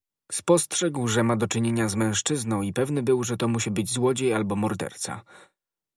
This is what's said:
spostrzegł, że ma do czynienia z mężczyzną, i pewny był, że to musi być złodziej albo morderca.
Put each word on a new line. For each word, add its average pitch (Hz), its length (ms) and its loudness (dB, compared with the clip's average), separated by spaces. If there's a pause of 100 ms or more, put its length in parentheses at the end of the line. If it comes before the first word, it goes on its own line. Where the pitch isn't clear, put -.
(320)
spostrzegł, 165 760 0
że 117 160 2
ma 117 120 4
do 110 120 0
czynienia 117 420 0
z 98 60 -4
mężczyzną, 110 680 0
i 98 120 -2
pewny 135 300 0
był, 127 200 2
że 120 140 -4
to 120 100 0
musi 117 240 0
być 101 220 -2
złodziej 127 400 2
albo 104 220 0
morderca. 104 640 -4 (760)